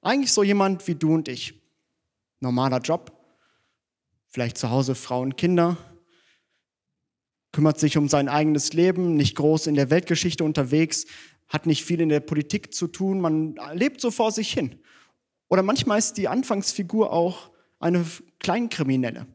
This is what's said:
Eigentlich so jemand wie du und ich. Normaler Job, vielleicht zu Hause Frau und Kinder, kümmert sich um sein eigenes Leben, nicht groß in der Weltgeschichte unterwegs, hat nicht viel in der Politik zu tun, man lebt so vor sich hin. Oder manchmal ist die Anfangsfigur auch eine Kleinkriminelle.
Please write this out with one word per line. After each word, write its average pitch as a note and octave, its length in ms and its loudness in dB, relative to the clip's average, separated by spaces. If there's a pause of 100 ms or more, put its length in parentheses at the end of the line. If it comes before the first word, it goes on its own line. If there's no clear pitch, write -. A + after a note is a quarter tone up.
Eigentlich C4 320 0
so G#3 100 4
jemand G3 440 2
wie E3+ 80 -2
du D#3+ 200 2
und D#3+ 120 0
ich. - 360 -12 (760)
Normaler B2+ 400 0
Job, - 380 -4 (1080)
vielleicht A#2+ 300 -6
zu A#2+ 120 -4
Hause C3 240 0
Frau B2+ 280 -6
und C3+ 160 -6
Kinder, F3 400 2 (1700)
kümmert D3+ 280 2
sich D3+ 180 2
um D3 120 2
sein C#3+ 180 2
eigenes D3+ 460 0
Leben, F3 420 2
nicht D3 220 2
groß D#3 300 2
in D3 80 0
der C#3 140 2
Weltgeschichte E3+ 540 0
unterwegs, D#3 640 0 (420)
hat - 180 -4
nicht D#3 200 0
viel E3+ 160 -2
in D#3+ 80 2
der D3 100 4
Politik D3 560 -6
zu F3 120 -4
tun, F#3+ 340 -2
man D#3 340 -2 (180)
lebt C4 280 -2
so A#3+ 100 0
vor A3 200 0
sich G#3+ 200 -4
hin. C3+ 240 -4 (760)
Oder F#3 120 4
manchmal G#3+ 380 0
ist - 180 -2
die G3 100 -2
Anfangsfigur G#3 840 -2
auch F3 380 -2 (280)
eine E3+ 240 2 (360)
Kleinkriminelle. C3+ 960 -2